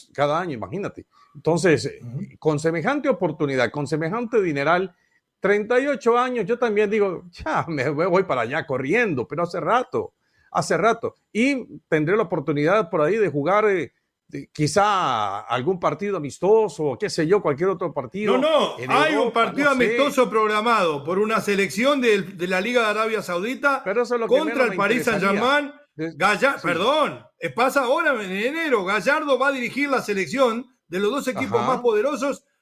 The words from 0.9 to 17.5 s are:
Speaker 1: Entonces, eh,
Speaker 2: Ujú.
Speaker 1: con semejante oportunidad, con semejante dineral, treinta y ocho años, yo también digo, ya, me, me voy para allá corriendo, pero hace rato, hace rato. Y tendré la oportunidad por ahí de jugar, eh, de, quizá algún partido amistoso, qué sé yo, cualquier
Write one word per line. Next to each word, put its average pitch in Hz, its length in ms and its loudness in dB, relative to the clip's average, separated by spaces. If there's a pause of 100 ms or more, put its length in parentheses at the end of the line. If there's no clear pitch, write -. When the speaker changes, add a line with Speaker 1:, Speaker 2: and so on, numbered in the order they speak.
Speaker 1:
Entonces, 175 500 2
eh, 76 160 -8
Speaker 2:
Ujú. 123 200 -10 (180)
Speaker 1:
con 151 200 0
semejante 170 500 -2
oportunidad, 147 600 0
con 147 140 -4
semejante 202 560 -2
dineral, 170 540 0 (440)
treinta 208 400 2
y 277 80 0
ocho 240 300 2
años, 247 280 0
yo 233 120 -2
también 214 320 0
digo, 202 420 0
ya, 285 360 -4
me, 147 240 -2
me 156 160 0
voy 185 160 2
para 139 180 -2
allá 135 240 -4
corriendo, 139 600 -2
pero 156 160 -4
hace 170 160 -6
rato, 170 540 -2 (380)
hace 170 260 0
rato. 226 380 0 (160)
Y 254 560 -2
tendré 156 300 2
la 220 60 2
oportunidad 165 680 0
por 170 120 0
ahí 175 160 2
de 202 120 2
jugar, 165 400 0
eh, 175 240 -2 (340)
de, 143 260 -14
quizá 147 880 0
algún 127 380 -2
partido 185 380 -2
amistoso, 156 840 0
qué 190 100 -4
sé 160 180 0
yo, 196 140 4
cualquier 160 280 0